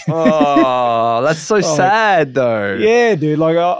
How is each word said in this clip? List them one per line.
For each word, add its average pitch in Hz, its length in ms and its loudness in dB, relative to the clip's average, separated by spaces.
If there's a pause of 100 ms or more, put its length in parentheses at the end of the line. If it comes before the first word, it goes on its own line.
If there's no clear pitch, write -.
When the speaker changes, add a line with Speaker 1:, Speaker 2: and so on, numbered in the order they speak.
Speaker 1:
<laughs> - 80 -10
Speaker 2:
Oh, 131 1120 0
that's 156 180 -2
so 214 160 -4
Speaker 1:
Like, 196 100 0
Speaker 2:
sad, 185 680 0
though. 113 420 -2
Speaker 1:
yeah, 226 400 2
dude. 151 220 -2
Like, 160 200 0
I, 175 220 0